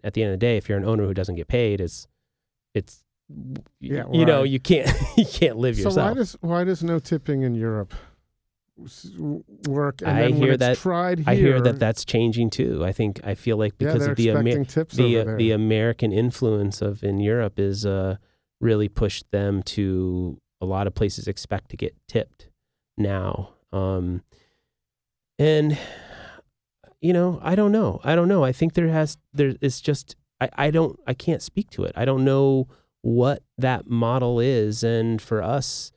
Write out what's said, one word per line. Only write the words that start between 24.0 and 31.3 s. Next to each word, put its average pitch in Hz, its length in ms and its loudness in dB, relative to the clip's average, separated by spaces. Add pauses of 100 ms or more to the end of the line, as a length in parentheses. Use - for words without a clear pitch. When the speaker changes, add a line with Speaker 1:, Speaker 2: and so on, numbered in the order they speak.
Speaker 1:
and, 151 400 2 (1200)
you 175 140 2
know, 175 280 2
I 170 120 0
don't 208 180 4
know. 202 320 2
I 151 100 2
don't 175 140 4
know. 190 160 4
I 127 80 2
think 165 220 0
there 170 140 2
has, 156 280 0 (160)
there, 139 300 2
it's 139 180 -2
just, - 360 -4 (220)
I, 131 160 -2
I 143 160 0
don't, 160 360 0
I 127 80 -2
can't - 260 -2